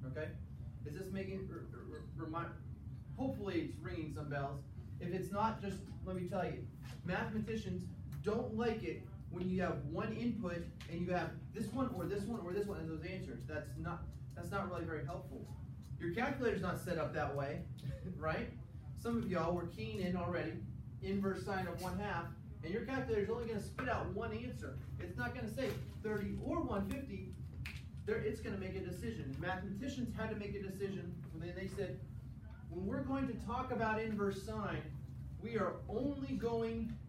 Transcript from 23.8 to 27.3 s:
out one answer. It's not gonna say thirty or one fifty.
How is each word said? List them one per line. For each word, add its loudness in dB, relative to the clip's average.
out 4
one 0
answer. -4
It's -4
not 0
gonna -2
say 2
thirty 0
or 2
one 2
fifty. -4